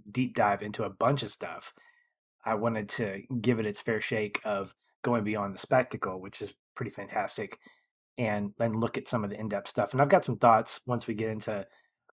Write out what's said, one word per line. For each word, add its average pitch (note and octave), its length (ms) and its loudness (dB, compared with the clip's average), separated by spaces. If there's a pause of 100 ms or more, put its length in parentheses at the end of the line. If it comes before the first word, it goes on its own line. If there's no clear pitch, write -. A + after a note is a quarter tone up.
(100)
deep B2 240 -2
dive G#2 280 4
into G#2+ 220 -4
a G2 60 -4
bunch B2 320 2
of G#2 80 -4
stuff, - 420 -8 (720)
I A2 100 0
wanted A2 360 0
to G2 320 -2 (180)
give A#2+ 180 4
it A2 80 -2
its G#2 140 -4
fair A2 200 -2
shake G#2+ 440 -2
of G2 300 -4 (280)
going A#2 220 2
beyond G2+ 300 -2
the - 40 -8
spectacle, A2 640 0
which F#2+ 200 -8
is G#2 140 -8 (200)
pretty A2 160 -6
fantastic, G2+ 680 -4 (580)
and, G#2 420 0
and A2+ 160 2
look A2+ 220 0
at - 120 -6
some A#2 140 0
of G2+ 80 -4
the G2+ 80 -8
in-depth G#2 300 -4
stuff. - 240 0
And C3 100 4
I've C#3+ 60 4
got - 160 6
some A#2+ 140 -2
thoughts A2+ 480 6
once A#2+ 200 -2
we A2+ 80 -4
get A2 160 -2
into G#2+ 360 -6 (500)